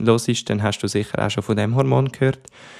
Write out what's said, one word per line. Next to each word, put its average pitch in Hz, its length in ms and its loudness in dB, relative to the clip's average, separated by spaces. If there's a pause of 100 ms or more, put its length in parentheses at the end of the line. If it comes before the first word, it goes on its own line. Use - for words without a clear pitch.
hörst, 117 460 2
dann 107 140 0
hast 104 160 -2
du - 80 -4
sicher 104 360 -2
auch 104 60 0
schon 101 140 -4
von 110 120 0
dem 104 200 0
Hormon 135 360 2
gehört. 135 380 -2 (300)